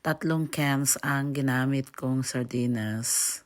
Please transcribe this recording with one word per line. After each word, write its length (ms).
tatlong 480
cans 560
ang 260
ginamit 600
kong 320
sardinas. 1200